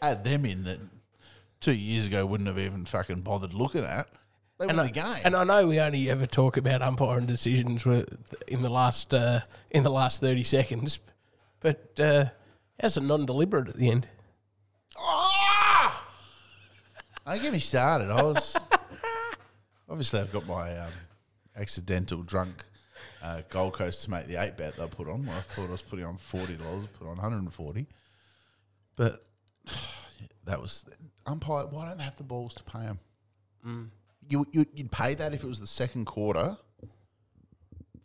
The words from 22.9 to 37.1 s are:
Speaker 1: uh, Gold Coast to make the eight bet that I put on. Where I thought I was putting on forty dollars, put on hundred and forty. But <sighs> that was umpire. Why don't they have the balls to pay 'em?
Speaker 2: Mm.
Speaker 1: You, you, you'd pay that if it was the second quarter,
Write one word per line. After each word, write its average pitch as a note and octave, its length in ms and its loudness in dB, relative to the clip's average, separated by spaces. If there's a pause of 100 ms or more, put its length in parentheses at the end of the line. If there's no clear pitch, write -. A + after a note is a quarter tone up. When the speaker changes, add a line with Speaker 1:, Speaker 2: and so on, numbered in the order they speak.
Speaker 1:
uh, E2 260 -8
Gold F#2 260 -2
Coast F2+ 300 -4
to G2 60 -8
make F2 160 -6
the E2+ 160 -6
eight G#2 140 -4
bet D#2 200 -8
that - 60 -8
I E2+ 60 -6
put D#2 200 -12
on. A2+ 180 -6
Where E2 100 -8
I F#2 40 -6
thought F#2 280 -8
I F2 40 -8
was F2 100 -10
putting F#2 220 -10
on E2+ 140 -8
forty F#2 360 -8
dollars, E2 320 -8 (120)
put E2+ 100 -14
on E2+ 100 -10
hundred G#2+ 200 -4
and F#2 140 -8
forty. F2 340 -8 (1120)
But A2+ 260 0 (440)
<sighs> - 800 -16
that F#2 160 -6
was - 240 -10 (420)
umpire. C#3+ 400 -4
Why D3 220 -10
don't F3+ 100 -12
they D3+ 60 -8
have C#3 120 -10
the C#3+ 80 -16
balls B2 300 -10
to - 100 -20
pay A2+ 220 -12
'em? G#2 120 -8 (680)
Speaker 2:
Mm. A#2 220 -10 (400)
Speaker 1:
You, C#3+ 240 2
you, D#3 120 6 (100)
you'd C#3 180 -10
pay B2 240 0
that D3+ 180 -4
if C3+ 80 -8
it C#3 60 -10
was B2+ 120 -8
the G2+ 60 -12
second A#2+ 400 -4
quarter, G#2 500 0 (1500)